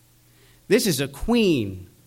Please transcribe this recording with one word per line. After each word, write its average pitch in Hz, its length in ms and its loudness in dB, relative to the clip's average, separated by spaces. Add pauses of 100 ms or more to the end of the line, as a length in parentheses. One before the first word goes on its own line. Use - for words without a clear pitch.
(680)
This 247 180 2
is 143 140 0
a 135 80 -4
queen 127 800 0 (180)